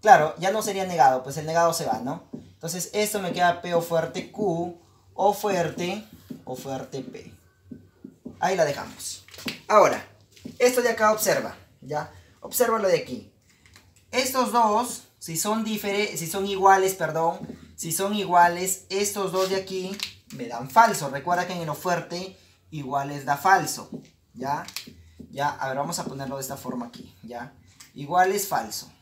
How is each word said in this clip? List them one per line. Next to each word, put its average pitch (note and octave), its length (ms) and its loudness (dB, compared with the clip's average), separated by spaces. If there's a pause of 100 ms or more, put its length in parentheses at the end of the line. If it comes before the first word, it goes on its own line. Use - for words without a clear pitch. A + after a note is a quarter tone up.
claro, D#3 380 8
ya F#3+ 120 2
no G#3+ 100 0
sería F#3+ 240 -2
negado, C3+ 380 4
pues C#3 140 -10
el D3+ 80 -8
negado E3 280 2
se D#3+ 120 -4
va, A2+ 140 -2
¿no? E3 240 -8 (100)
Entonces - 600 -10
esto G#3 280 0
me F3+ 120 -4
queda F3 280 2
P F3 120 -6
o E3+ 80 4
fuerte E3 500 -2
Q, F3 480 -4 (340)
o G3 200 4
fuerte, F#3 720 -2 (420)
o C3 100 -10
fuerte C3+ 460 -10
P. - 320 -16 (1040)
Ahí F#3+ 160 0
la E3 100 4
dejamos. - 600 -8 (420)
Ahora, E3+ 380 6 (540)
esto B3 220 2
de A#3+ 80 2
acá A3 220 4
observa, D#3 440 0 (260)
¿ya? D3 300 -8 (300)
Observa A3+ 380 0
lo G3 80 0
de E3+ 100 4
aquí. B2 360 -8 (760)
Estos B3+ 400 0
dos, A#3 520 2 (160)
si D#3+ 180 -10
son G#3+ 280 -2
difere-, G3+ 520 -4
si D#3+ 100 -6
son G3 200 -4
iguales, F#3+ 480 6
perdón, E3 440 0 (360)
si E3 160 -8
son G3 240 -2
iguales, F3 720 4
estos G3 420 -2
dos F#3 180 0
de F#3+ 80 0
aquí F#3+ 380 -6 (400)
me B2 120 -10
dan A#2+ 220 -8
falso. G3 400 6
Recuerda F3 380 -2
que F#3 60 -8
en F3 80 -6
el D#3 80 -6
ofuerte F3 680 -4 (340)
iguales C#3+ 540 -6
da C#3+ 120 0
falso, F3+ 520 2 (440)
¿ya? C3+ 320 -6 (640)
Ya, C#3+ 200 -4
a C3+ 180 -6
ver, C3 100 -4
vamos D#3+ 220 -4
a D#3+ 60 -6
ponerlo C3+ 320 -8
de C3+ 40 -10
esta C#3 160 -10
forma B2 300 -10
aquí, A#2 360 -20
¿ya? A#2+ 300 -14 (400)
Igual F3+ 380 2
es G3+ 160 -2
falso A#2 440 -6 (100)